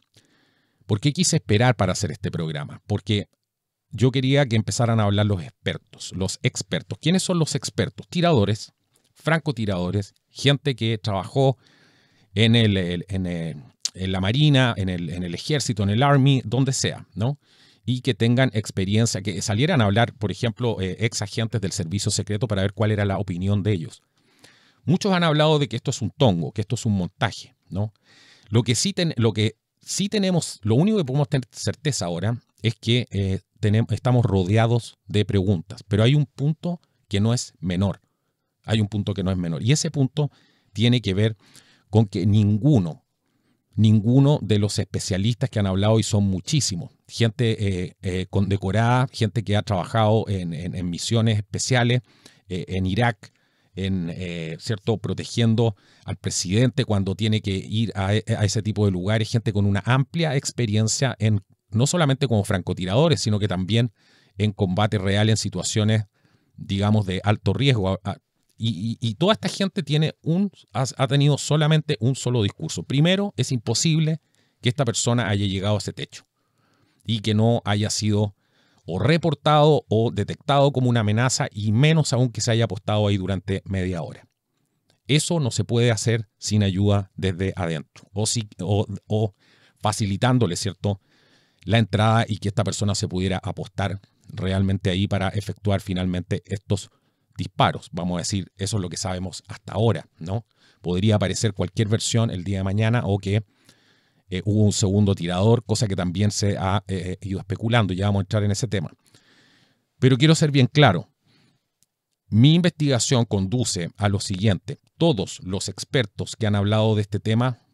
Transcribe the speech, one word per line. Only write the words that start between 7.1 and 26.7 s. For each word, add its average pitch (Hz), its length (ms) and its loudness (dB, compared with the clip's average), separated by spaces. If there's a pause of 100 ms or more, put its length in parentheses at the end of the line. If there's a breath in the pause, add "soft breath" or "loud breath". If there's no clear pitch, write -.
son 180 160 -2
los 156 160 -2
expertos? - 560 -6
Tiradores, 139 640 0 (400)
francotiradores, 104 1040 -2 (160)
gente 139 440 0
que 113 220 -2
trabajó 113 600 0 (760 soft breath)
en 113 220 4
el, 107 200 4
el, 87 320 -2
en 95 200 2
el, 82 360 -6 (300)
en 95 180 -4
la 95 80 -2
Marina, 131 580 4
en 95 120 -2
el, 87 220 -6
en 87 100 -6
el 87 140 -6
Ejército, 120 480 -2
en 98 80 2
el 113 100 2
Army, 139 420 4
donde 127 300 0
sea, - 400 -4
¿no? 123 240 -2 (480 soft breath)
Y 127 160 -2
que 123 140 -2
tengan 120 400 2
experiencia, 104 640 0
que 95 220 -6
salieran 131 380 0
a 107 40 2
hablar, 104 300 2
por 95 160 -4
ejemplo, 117 500 -4
eh, 92 200 -4
ex 113 200 -2
agentes 110 400 -4
del 92 100 -4
servicio 90 380 -4
secreto 101 380 -2
para 95 160 0
ver 98 100 -2
cuál 107 160 0
era 104 160 0
la 95 140 -2
opinión 98 420 -2
de 104 120 0
ellos. 80 280 -8 (840 soft breath)
Muchos 190 280 2
han 175 100 2
hablado 151 360 4
de 139 80 0
que 110 80 -6
esto 127 160 -4
es - 100 -8
un 101 80 -2
tongo, 87 420 2
que 107 100 -6
esto 120 120 -6